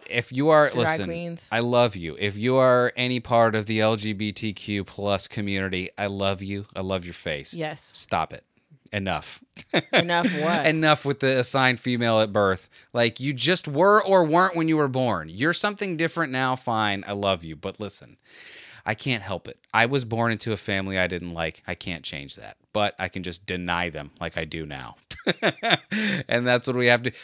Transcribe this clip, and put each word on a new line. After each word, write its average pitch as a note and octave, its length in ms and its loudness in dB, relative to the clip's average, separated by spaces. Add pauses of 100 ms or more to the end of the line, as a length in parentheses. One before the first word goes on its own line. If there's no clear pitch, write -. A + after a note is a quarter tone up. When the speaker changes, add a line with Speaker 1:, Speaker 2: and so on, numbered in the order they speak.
Speaker 1:
If A#2+ 240 -4
you C#3 160 0
are, D3+ 220 8
Speaker 2:
drag - 80 -6
Speaker 1:
listen, A#2 320 0
Speaker 2:
queens. E3+ 420 -10
Speaker 1:
I A2+ 80 2
love A#2+ 360 4
you. E2 220 -8
If G2+ 180 -2
you A#2+ 200 0
are B2 400 6
any B2 240 0
part A2+ 340 4
of G#2+ 120 -2
the A2 140 0
L A2 160 4
G G#2+ 180 -4
B G#2 180 -4
T G#2+ 220 -6
Q G2+ 300 -4
plus G2+ 440 -2
community, F#2+ 680 -4
I G#2 80 -2
love G2 360 -2
you. G2 220 -8 (100)
I - 60 -8
love F#2+ 240 -4
your F2 100 -14
face. - 380 -8
Speaker 2:
Yes. D#3 420 -10
Speaker 1:
Stop - 380 -4
it. - 120 -16 (480)
Enough. F#2+ 480 -6 (280)
<laughs> - 240 -4
Speaker 2:
Enough F3 340 2 (140)
what? D#3+ 260 2
Speaker 1:
Enough D#3 380 2
with C#3 160 -2
the C3 180 2
assigned B2+ 400 2
female A#2+ 420 2
at G#2+ 120 2
birth. G2 360 2 (240)
Like, A#2 280 2
you C#3 120 -2
just C#3 360 0
were G3 360 6
or F#3+ 200 6
weren't F3 320 4
when E3 100 2
you D#3+ 100 4
were D3 120 4
born. A#2+ 400 0
You're A2+ 240 0
something G3+ 440 -4
different D#3+ 360 -2
now. C3 240 0
Fine. G#2+ 500 0
I G#2 60 -6
love G2 320 0
you. D#2+ 100 -10
But F#2 240 -10
listen, - 380 -12 (680)
I A2 100 -2
can't A#2 280 -4
help G2 240 -8
it. - 140 -16 (120)
I A2+ 140 4
was C3 180 0
born A2+ 280 -2
into A2 200 -4
a G#2 40 -4
family G2 420 -4
I F#2 80 2
didn't F2 280 -6
like. E2 340 -6
I F2+ 80 -8
can't E2 260 -10
change C#2+ 320 -12
that. - 220 -18 (160)
But G#2 260 0
I F#2 100 -4
can F#2 140 -8
just F2 240 -10
deny F2 440 -2
them D2 200 -12 (100)
like E2+ 160 -8
I E2 80 -4
do D#2+ 220 -10
now. C2+ 300 -12 (300)
<laughs> - 100 2 (920)
And A#2+ 180 0
that's B2 200 2
what B2+ 100 -2
we B2 100 2
have A#2+ 160 6
to. B2 100 -4 (120)